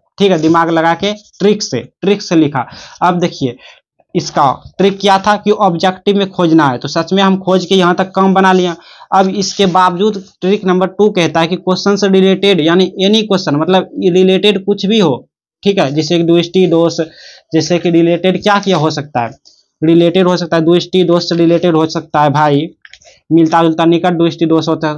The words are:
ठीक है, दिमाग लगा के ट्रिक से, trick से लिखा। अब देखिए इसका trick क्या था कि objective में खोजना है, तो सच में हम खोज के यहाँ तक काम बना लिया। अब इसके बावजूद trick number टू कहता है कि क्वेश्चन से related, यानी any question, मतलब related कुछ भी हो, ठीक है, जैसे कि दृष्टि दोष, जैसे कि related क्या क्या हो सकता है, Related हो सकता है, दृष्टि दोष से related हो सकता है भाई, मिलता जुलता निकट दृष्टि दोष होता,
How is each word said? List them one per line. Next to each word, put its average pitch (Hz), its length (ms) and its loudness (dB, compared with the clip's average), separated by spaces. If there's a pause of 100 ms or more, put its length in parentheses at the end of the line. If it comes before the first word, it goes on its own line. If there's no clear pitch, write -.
(180)
ठीक 196 120 2
है, 170 100 2
दिमाग 165 300 2
लगा 165 240 0
के 202 180 -6
ट्रिक 208 500 -2
से, 123 180 -6 (200)
trick 208 220 -2
से 180 140 -2
लिखा। 143 300 0 (360)
अब 175 180 0
देखिए 147 360 -4 (580)
इसका 147 380 0 (260)
trick 196 220 0
क्या 196 180 2
था 208 180 0
कि 202 140 -4
objective 190 680 0
में 190 120 -2
खोजना 160 380 2
है, 123 100 -4
तो 139 100 -10
सच 165 240 -4
में 196 100 0
हम 190 160 2
खोज 185 280 0
के 196 80 -2
यहाँ 180 200 2
तक 190 160 -4
काम 190 240 0
बना 190 180 2
लिया। 180 240 0 (360)
अब 190 180 2
इसके 196 380 -2
बावजूद 185 540 0 (180)
trick 202 240 -2
number 185 240 0
टू 202 220 0
कहता 170 300 0
है 170 60 0
कि 175 120 -4
क्वेश्चन 185 380 -2
से 202 140 0
related, 190 500 2
यानी 175 400 2
any 208 240 2
question, 180 360 -2
मतलब 185 280 0 (160)
related 190 600 2
कुछ 202 220 -4
भी 220 120 0
हो, 147 300 0 (340)
ठीक 196 160 0
है, 143 160 0
जैसे 156 240 -2
कि 170 60 0
दृष्टि 170 440 2
दोष, 165 280 0 (580)
जैसे 160 240 0
कि 170 120 -2
related 170 520 0
क्या 208 180 0
क्या 196 160 -2
हो 156 140 0
सकता 147 300 -6
है, 117 100 -6 (520)
Related 170 460 2
हो 180 80 0
सकता 165 200 -4
है, 165 80 0
दृष्टि 175 400 0
दोष 175 240 0
से 170 80 -4
related 170 400 2
हो 160 120 2
सकता 156 340 -4
है 147 100 2
भाई, 151 340 0 (640)
मिलता 165 320 2
जुलता 165 240 0
निकट 170 280 0
दृष्टि 165 320 -2
दोष 160 220 0
होता, 156 300 -4